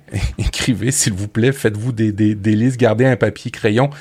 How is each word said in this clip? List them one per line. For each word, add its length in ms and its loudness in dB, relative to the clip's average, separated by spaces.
<laughs> 200 -4
Écrivez, 540 -2
s'il 200 0
vous 160 -4
plaît. 240 2
Faites-vous 400 -2
des, 200 0
des, 240 2
des 200 0
listes. 220 2
Gardez 260 4
un 120 4
papier, 340 -2
crayon. 400 0